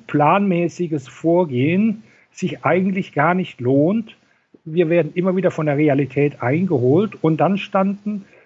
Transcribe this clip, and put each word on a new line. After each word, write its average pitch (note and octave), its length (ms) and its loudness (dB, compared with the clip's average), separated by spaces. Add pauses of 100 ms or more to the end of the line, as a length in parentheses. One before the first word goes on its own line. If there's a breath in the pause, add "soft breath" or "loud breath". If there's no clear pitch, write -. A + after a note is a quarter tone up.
planmäßiges E3+ 1000 0
Vorgehen E3+ 960 0 (280 loud breath)
sich D3 320 -8
eigentlich F#3 480 0
gar D#3+ 220 2
nicht F#3 260 -6
lohnt. D3 560 0 (480)
Wir D#3+ 240 0
werden E3 260 0
immer F#3 220 0
wieder F3+ 140 0
von D#3 160 -4
der C#3+ 100 0
Realität C#3+ 640 0
eingeholt, D#3 800 0
und D#3+ 160 0
dann F3 200 0
standen G3+ 640 -4 (220 loud breath)